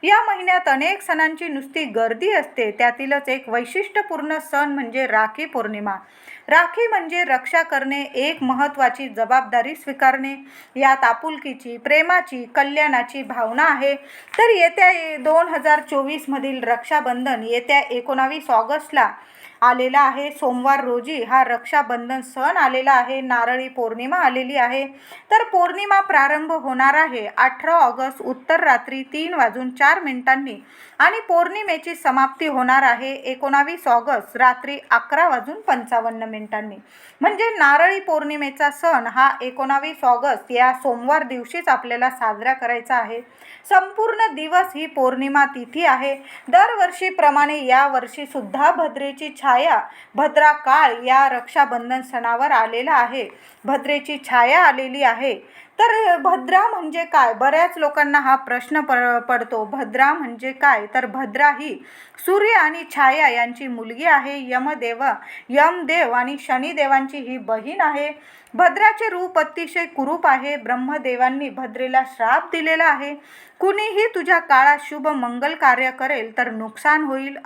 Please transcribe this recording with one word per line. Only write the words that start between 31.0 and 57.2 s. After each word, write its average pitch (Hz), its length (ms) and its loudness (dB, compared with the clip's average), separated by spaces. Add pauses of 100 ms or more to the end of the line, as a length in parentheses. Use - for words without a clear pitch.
पौर्णिमेची 349 760 -2
समाप्ती 269 520 -2
होणार 262 360 2
आहे 254 300 0
एकोणावीस 277 720 -2
ऑगस्ट 240 500 0
रात्री 254 420 2 (120)
अकरा 285 360 2
वाजून 285 340 -4
पंचावन्न 233 600 -2
मिनिटांनी. 214 520 -10 (460)
म्हणजे 403 220 0
नारळी 359 560 4
पौर्णिमेचा 294 680 -2
सण 285 380 0
हा 262 240 4 (100)
एकोणावीस 277 640 -4
ऑगस्ट 247 480 0
या 254 220 4
सोमवार 254 500 0
दिवशीच 262 440 -8
आपल्याला 247 420 0
साजरा 233 440 -2
करायचा 240 420 -4
आहे. 233 260 -4 (480)
संपूर्ण 427 680 2
दिवस 320 300 0 (100)
ही 311 100 -8
पौर्णिमा 277 600 0
तिथी 269 400 -6
आहे. 277 300 2 (320)
दरवर्षीप्रमाणे 349 1160 2
यावर्षीसुद्धा 269 1080 0
भद्रेची 277 580 -4 (120)
छाया, 269 400 2 (340)
भद्रा 302 360 4
काळ 294 420 4 (100)
या 262 260 6
रक्षाबंधन 247 720 -2
सणावर 240 500 -2
आलेला 233 420 0
आहे, 240 360 0 (360)
भद्रेची 285 520 -2 (120)
छाया 254 340 6
आलेली 269 400 2
आहे. 240 320 2 (440)
तर 427 380 4
भद्रा 349 500 2
म्हणजे 339 380 -4
काय? 269 280 4